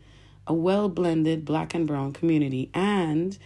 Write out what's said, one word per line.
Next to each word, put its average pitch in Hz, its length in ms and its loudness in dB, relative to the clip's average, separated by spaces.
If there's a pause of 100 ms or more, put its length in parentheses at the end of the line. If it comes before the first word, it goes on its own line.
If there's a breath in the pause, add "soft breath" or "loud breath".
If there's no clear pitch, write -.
(480 soft breath)
a - 60 -2
well-blended 165 920 0
black 160 300 -2
and 170 100 0
brown 139 260 -2
community. 143 600 0
And 180 720 0